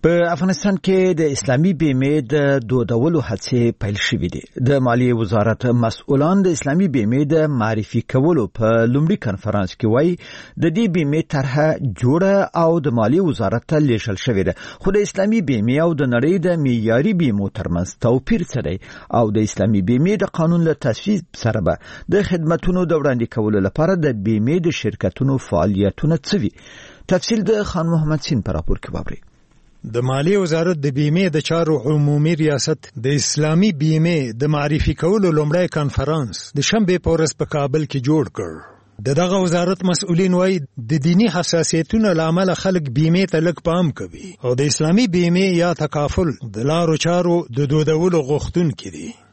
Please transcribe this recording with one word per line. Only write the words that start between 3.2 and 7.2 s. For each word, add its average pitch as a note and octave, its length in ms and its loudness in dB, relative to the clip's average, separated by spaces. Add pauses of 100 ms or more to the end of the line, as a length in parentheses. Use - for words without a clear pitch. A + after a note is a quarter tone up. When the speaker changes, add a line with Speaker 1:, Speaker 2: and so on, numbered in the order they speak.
Speaker 1:
هڅې A#2+ 320 -2 (220)
پیل G2+ 120 -2 (120)
شوې C#3 260 -2
دي. - 100 -10 (240)
د - 20 4 (180)
مالیې B2 340 2
وزارت A2 440 0 (180)
مسؤلان D3 640 0
د F3 120 2
اسلامي E3 380 0
بیمې A#2+ 260 2 (100)